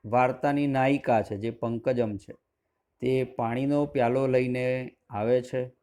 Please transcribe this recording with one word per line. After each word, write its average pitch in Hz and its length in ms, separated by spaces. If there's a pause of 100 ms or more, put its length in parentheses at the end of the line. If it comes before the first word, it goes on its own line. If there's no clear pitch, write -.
વાર્તાની 127 600
નાયિકા 135 540
છે, 104 160
જે 113 140
પંકજમ 117 680
છે, - 160 (680)
તે 131 240
પાણીનો 131 600
પ્યાલો 131 420
લઈને 127 720 (120)
આવે 120 320
છે 127 240 (180)